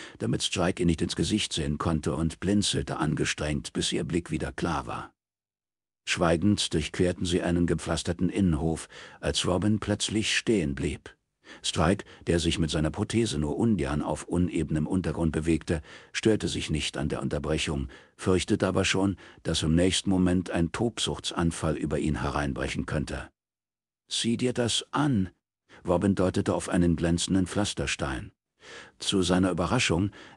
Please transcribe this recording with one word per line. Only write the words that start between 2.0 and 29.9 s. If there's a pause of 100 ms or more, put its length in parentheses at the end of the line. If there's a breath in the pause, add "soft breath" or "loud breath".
und
blinzelte
angestrengt,
bis
ihr
Blick
wieder
klar
war. (920)
Schweigend
durchquerten
sie
einen
gepflasterten
Innenhof, (320 loud breath)
als
Robin
plötzlich
stehen
blieb. (480 loud breath)
Strike, (220 loud breath)
der
sich
mit
seiner
Prothese
nur
ungern
auf
unebenem
Untergrund
bewegte, (300 loud breath)
störte
sich
nicht
an
der
Unterbrechung, (280 loud breath)
fürchtete
aber
schon, (260 loud breath)
dass
im
nächsten
Moment
ein
Tobsuchtsanfall
über
ihn
hereinbrechen
könnte. (800)
„Sieh
dir
das
an!“ (560 loud breath)
Robin
deutete
auf
einen
glänzenden
Pflasterstein. (680 loud breath)
Zu
seiner
Überraschung (260 loud breath)